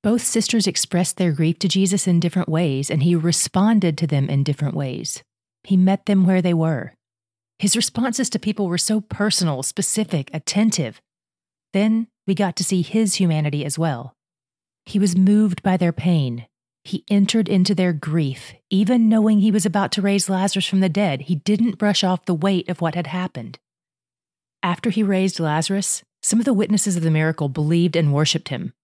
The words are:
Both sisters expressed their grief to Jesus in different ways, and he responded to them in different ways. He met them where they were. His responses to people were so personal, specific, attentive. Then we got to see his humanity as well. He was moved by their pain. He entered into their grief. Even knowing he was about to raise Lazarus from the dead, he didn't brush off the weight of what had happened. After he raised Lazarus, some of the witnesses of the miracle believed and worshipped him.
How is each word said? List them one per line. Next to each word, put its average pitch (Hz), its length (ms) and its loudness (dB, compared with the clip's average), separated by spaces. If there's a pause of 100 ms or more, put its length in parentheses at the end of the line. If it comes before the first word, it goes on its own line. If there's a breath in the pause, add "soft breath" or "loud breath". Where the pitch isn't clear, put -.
Both 233 200 0
sisters 226 460 0
expressed - 500 -2
their 175 140 2
grief 160 280 0
to 196 80 -2
Jesus 190 400 0
in 170 120 4
different 175 280 0
ways, 151 420 -2
and 143 140 0
he 175 120 4
responded 180 840 0
to 165 100 -2
them 139 220 0
in 139 140 0
different 143 320 -4
ways. - 480 -8 (400)
He 196 120 0
met 185 300 2
them 190 200 4
where 185 180 4
they 175 100 0
were. 160 400 -2 (640)
His 202 180 0
responses 240 560 -2
to - 80 -4
people 208 280 -2
were 170 100 -2
so 214 240 0
personal, 160 640 -2
specific, - 680 -4
attentive. 165 680 -2 (720)
Then 220 340 0 (200)
we 196 80 0
got 190 220 -2
to 175 60 -4
see 185 180 0
his 214 340 0
humanity 151 500 0
as 143 140 -6
well. 131 360 -4 (720)
He 208 140 -2
was 185 180 2
moved 202 460 4
by 185 140 2
their 170 160 0
pain. 139 540 -2 (360)
He - 260 -8
entered 202 400 2
into 190 240 2
their 180 200 2
grief. 151 600 -4 (160)
Even 214 400 2
knowing 214 300 4
he 214 120 4
was 202 140 0
about 196 280 0
to 208 100 -2
raise 196 260 0
Lazarus 190 380 -2
from 190 140 2
the 190 80 2
dead, 156 320 0
he 165 140 -2
didn't 208 440 0
brush 208 240 0
off 185 220 -2
the 180 100 0
weight 185 340 -2
of 175 120 -6
what 165 120 -2
had 170 140 -6
happened. 135 500 -8 (1040)
After 180 300 -2
he 220 100 0
raised 190 380 0
Lazarus, 160 640 -2 (180)
some - 160 0
of 233 80 2
the 269 80 2
witnesses 196 420 0
of 170 60 -2
the 165 80 0
miracle 156 400 0
believed 160 460 0
and 151 180 2
worshipped - 360 0
him. 127 240 -8 (100)